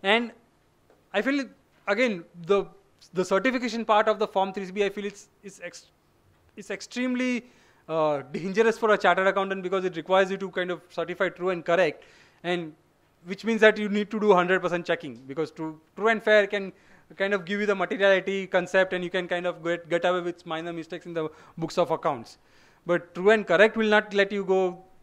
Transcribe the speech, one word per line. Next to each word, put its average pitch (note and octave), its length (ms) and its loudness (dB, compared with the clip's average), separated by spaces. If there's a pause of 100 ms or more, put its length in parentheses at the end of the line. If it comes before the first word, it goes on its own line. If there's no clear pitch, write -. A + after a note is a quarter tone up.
And A3 300 0 (800)
I G3+ 100 -2
feel, C#4 220 -2 (420)
again, G3+ 380 -2 (220)
the, G3 180 2 (480)
the F3 120 -2
certification A3+ 600 -2
part G#3+ 240 4
of G#3 100 0
the G#3 80 -2
form G3 260 -2
three G3 140 -8
C F3+ 60 -14
B, G3+ 120 -2
I G3+ 40 -2
feel G3 160 -10
it's, - 240 -14 (160)
it's F#3+ 180 -20
ex-, F3 240 -18 (680)
it's G#3 140 -16
extremely, B3 760 -4 (440)
uh, D3+ 340 0 (100)
dangerous G3+ 440 0
for A3+ 140 0
a G3+ 80 4
chartered F#3+ 300 2
accountant G3 340 -2
because F#3 220 -4
it F3 120 -4
requires F#3 360 0
you F#3+ 60 -6
to F#3+ 120 -8
kind F3+ 220 -4
of E3 160 -8
certify F3 400 -4
true F3 220 -4
and E3+ 140 -6
correct, E3+ 380 0 (400)
and E3+ 300 -6 (540)
which G3 160 -10
means A3 180 0
that G#3+ 180 8
you G#3 100 -2
need G#3 220 -2
to A3 100 -4
do G#3 140 6
hundred F3 260 4
percent F3 240 -2
checking, D#3+ 300 -4 (120)
because C#3 240 -6
true, D#3+ 300 -10 (160)
true G#3+ 120 0
and A3 140 0
fair G#3+ 240 6
can G3 240 -4 (460)
kind G3 160 -2
of F#3 140 -2
give G3+ 120 -4
you G#3 60 0
the G3+ 100 2
materiality F#3+ 720 0
concept, F#3 460 0
and F3+ 100 -4
you F3 60 -6
can F3+ 180 -4
kind F3 200 -4
of D#3+ 180 -6
get, E3+ 240 -4
get E3+ 160 0
away F3+ 160 2
with F3 240 -8
minor E3+ 300 -8
mistakes E3 320 -12
in E3+ 80 -12
the D#3 160 -4 (260)
books D#3+ 220 -6
of D#3+ 120 2
accounts. D3 460 -4 (480)
But E3+ 300 -2
true F#3 160 4
and G#3+ 160 4
correct G#3+ 320 4
will A3 100 0
not G#3 240 2
let G3 180 2
you G3+ 140 -4
go F#3 380 0 (200)